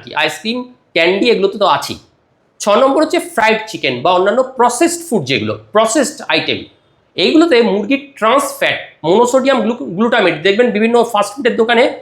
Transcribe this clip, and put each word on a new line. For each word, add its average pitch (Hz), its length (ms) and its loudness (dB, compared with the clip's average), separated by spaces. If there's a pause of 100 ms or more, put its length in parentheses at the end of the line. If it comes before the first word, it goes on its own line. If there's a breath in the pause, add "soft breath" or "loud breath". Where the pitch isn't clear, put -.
কি, - 120 -16
আইসক্রিম, 220 480 -4 (300)
ক্যান্ডি 185 360 2
এগুলোতে 196 280 0
তো 202 80 0
আছেই। 139 340 -2 (600)
ছ - 100 -2
নম্বর 269 340 2
হচ্ছে 320 160 -2
ফ্রাইড 220 480 0
চিকেন 127 340 -6
বা 175 100 0
অন্যান্য 202 320 2
প্রসেসড 254 680 0
ফুড 196 140 0
যেগুলো, 110 360 -4 (120)
প্রসেসড 220 560 0
আইটেম, - 360 -2 (520)
এইগুলোতে 262 460 4
মুরগির 208 540 -2
ট্রান্স 240 280 0 (160)
ফ্যাট, 151 200 -2 (240)
monosodium 240 580 2
গ্লু-, 208 360 -4
গ্লুটামেট, 202 440 0
দেখবেন 208 300 2
বিভিন্ন 226 320 2
ফাস্ট 208 320 -2
ফুডের 233 200 -2
দোকানে 233 460 0